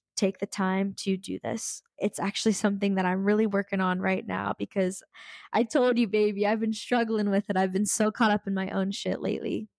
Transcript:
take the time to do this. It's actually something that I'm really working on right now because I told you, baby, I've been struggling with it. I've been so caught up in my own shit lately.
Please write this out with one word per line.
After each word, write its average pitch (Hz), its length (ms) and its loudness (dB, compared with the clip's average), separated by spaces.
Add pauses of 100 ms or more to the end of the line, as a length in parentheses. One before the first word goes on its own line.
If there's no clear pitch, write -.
(180)
take 196 220 0
the 202 60 -4
time 190 520 0
to 190 180 0
do 190 260 -6
this. - 400 -6 (160)
It's - 220 -2
actually 208 320 0
something 202 440 0
that 185 100 2
I'm 185 180 0
really 214 240 2
working 196 320 -2
on 185 220 0
right 190 260 -2
now 190 320 -4
because 190 420 -2 (520)
I 247 100 4
told 247 340 2
you, 233 100 4
baby, 208 380 2
I've 214 140 2
been 220 140 0
struggling 220 560 0
with 196 200 0
it. 185 80 -2
I've 190 140 2
been 196 140 2
so 208 260 0
caught 220 180 2
up 208 160 0
in 196 80 -2
my 190 160 -2
own 190 220 -2
shit - 300 -4
lately. - 580 -4